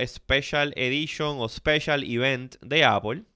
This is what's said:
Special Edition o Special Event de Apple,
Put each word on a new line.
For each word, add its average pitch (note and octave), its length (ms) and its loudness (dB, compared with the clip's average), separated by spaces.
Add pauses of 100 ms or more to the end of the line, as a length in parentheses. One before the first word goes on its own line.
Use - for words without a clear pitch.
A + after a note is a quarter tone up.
Special C#3+ 720 -2
Edition D3 640 -2
o A2+ 80 0
Special D3+ 560 0
Event B2+ 560 -2
de D3 240 2
Apple, G#2+ 400 2 (120)